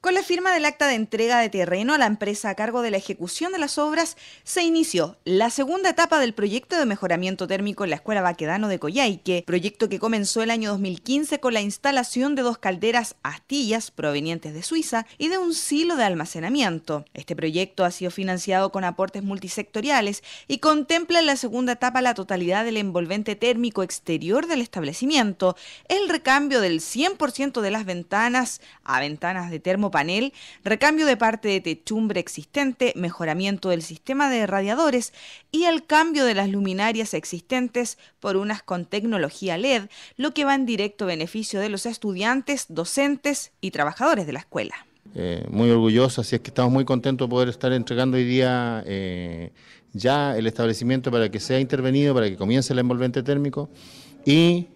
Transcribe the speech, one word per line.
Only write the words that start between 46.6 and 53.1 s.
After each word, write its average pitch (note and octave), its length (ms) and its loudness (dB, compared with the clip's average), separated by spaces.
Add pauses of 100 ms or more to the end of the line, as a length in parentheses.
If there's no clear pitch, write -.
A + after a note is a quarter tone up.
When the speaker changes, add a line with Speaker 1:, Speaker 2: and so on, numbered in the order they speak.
Speaker 2:
muy C3+ 100 4
contentos C3 440 0
de - 20 -4
poder B2 200 2
estar B2+ 220 -2
entregando B2+ 460 0
hoy B2 80 4
día, B2 600 2
eh, F2+ 640 -6 (420)
ya C3 420 2
el A2 120 0
establecimiento A#2+ 640 0
para A2+ 180 2
que G#2 100 -6
sea C3 200 0
intervenido, C3+ 540 2
para A2+ 140 4
que F#2+ 80 -2
comience A#2+ 380 0
el B2+ 60 2
envolvente B2 420 0